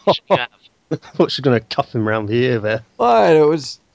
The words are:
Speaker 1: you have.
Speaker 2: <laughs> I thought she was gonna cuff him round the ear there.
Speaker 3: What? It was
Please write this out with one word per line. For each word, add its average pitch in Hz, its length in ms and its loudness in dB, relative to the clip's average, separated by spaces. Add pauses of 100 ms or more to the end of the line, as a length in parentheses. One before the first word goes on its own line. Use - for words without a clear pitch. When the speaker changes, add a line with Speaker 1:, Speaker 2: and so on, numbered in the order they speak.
(300)
Speaker 1:
you 190 80 2
have. 123 120 -4 (220)
Speaker 2:
<laughs> - 200 -14
I 160 40 -6
thought - 360 -4
she - 100 -8
was - 20 -12
gonna 123 160 2
cuff - 340 -6
him 110 140 -2
round 107 220 -2
the 113 60 -2 (100)
ear 123 140 0
there. 110 240 -4 (120)
Speaker 3:
What? 226 400 2
It 156 100 6
was 151 340 -2 (160)